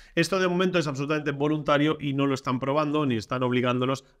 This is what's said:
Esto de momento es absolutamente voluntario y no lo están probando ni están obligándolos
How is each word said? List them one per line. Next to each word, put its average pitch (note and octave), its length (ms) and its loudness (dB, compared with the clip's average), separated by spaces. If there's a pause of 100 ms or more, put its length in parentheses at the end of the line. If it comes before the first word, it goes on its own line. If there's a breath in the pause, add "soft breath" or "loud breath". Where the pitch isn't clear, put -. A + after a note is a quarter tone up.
(160 soft breath)
Esto E3 240 2
de F#3 80 2
momento F3+ 320 2
es D3 80 0
absolutamente C#3+ 440 -2
voluntario D3 680 0
y D3 140 -4
no C#3 120 0
lo C#3 100 2
están C3 240 -2
probando D3 460 0
ni A#2+ 120 0
están B2+ 260 -4
obligándolos B2 640 0 (160 soft breath)